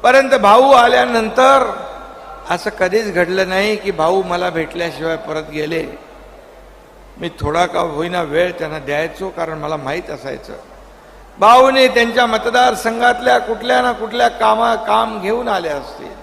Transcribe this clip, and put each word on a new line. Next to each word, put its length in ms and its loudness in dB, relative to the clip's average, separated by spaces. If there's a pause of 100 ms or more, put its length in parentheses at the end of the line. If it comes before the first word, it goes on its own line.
परंतु 360 4
भाऊ 340 6
आल्यानंतर 960 4 (800)
असं 200 -4
कधीच 440 -2
घडलं 340 0
नाही 280 0
की 140 -6
भाऊ 320 0
मला 280 -4
भेटल्याशिवाय 680 -6
परत 340 -8
गेले. 320 -6 (1300)
मी 120 -10 (120)
थोडा 260 0
का 140 -4
होईना 420 -4
वेळ 360 0
त्यांना 200 -8
द्यायचो, 520 -6
कारण 280 -8
मला 180 -6
माहीत 340 -8
असायचं 420 -12 (840)
भाऊने 500 6
त्यांच्या 380 2
मतदारसंघातल्या 1120 0
कुठल्या 440 -2
ना 100 0
कुठल्या 380 -2
कामा, 460 0
काम 440 -2
घेऊन 280 -4
आले 200 -4
असतील. 440 -10 (100)